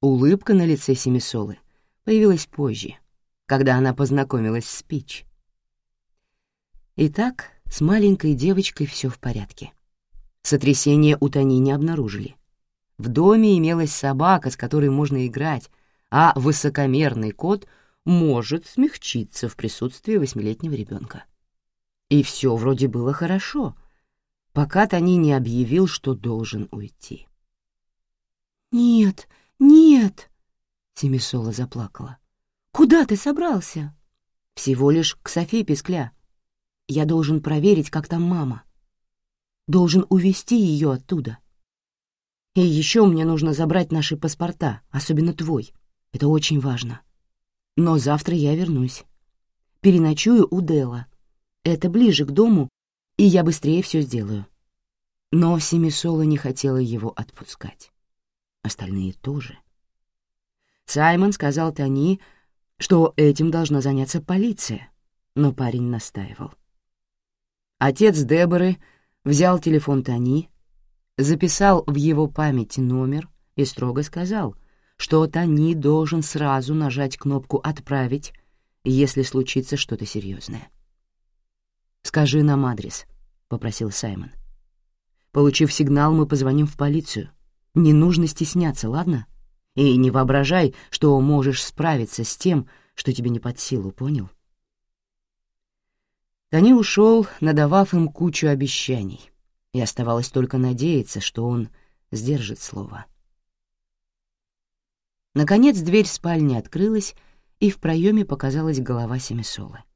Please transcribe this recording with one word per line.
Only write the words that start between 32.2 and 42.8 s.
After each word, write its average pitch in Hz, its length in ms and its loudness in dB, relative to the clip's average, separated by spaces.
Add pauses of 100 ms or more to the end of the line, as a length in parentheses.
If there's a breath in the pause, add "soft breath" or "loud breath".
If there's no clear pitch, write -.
«Куда 302 340 6
ты - 80 -2
собрался?» 226 800 -4 (600)
«Всего 131 360 0
лишь 160 320 0
к - 60 -14
Софии 175 340 -4
Пескля. 151 480 -4 (800)
Я 147 160 0
должен 156 360 0
проверить, 151 480 2
как 156 200 -8
там 170 140 -4
мама. 156 420 -4 (1040)
Должен 180 400 2
увезти 190 520 0
ее 156 300 0
оттуда. 131 480 -6 (1160)
И 185 60 2
еще 175 460 4